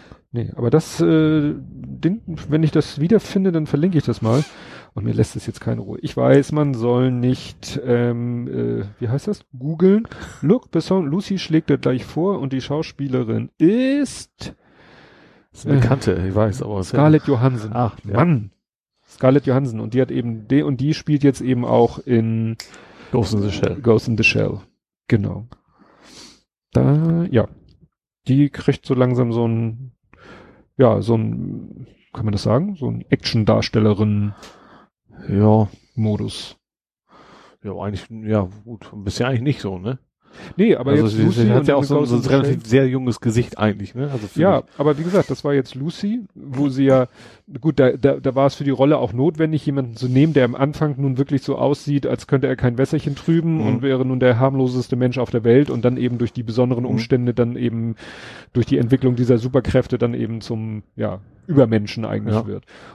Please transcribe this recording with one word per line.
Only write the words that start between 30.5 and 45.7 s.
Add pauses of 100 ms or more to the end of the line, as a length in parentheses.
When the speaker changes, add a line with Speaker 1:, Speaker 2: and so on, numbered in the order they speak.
Speaker 1:
ja,
so
ein, (260)
kann
man
das
sagen?
So
ein
Action-Darstellerin- (960)
Speaker 2:
Ja. (260)
Speaker 1:
Modus. (1040)
Speaker 2:
Ja,
eigentlich, (200)
ja, (160)
gut, (140)
bisher
eigentlich
nicht
so,
ne? (580)
Speaker 1:
Nee,
aber
Speaker 2:
Also
Speaker 1:
jetzt
Speaker 2:
sie,
Speaker 1:
Lucy
Speaker 2:
sie
hat
Speaker 1:
und
Speaker 2:
ja
auch
Speaker 1:
dann
Speaker 2:
so
ein,
Speaker 1:
Ghost
Speaker 2:
so
ein
Speaker 1:
in
the
Shell.
Speaker 2:
relativ
sehr
junges
Gesicht
eigentlich,
ne?
Also
finde
Speaker 1:
Ja,
Speaker 2:
ich (160)
Speaker 1:
aber
wie
gesagt,
das
war
jetzt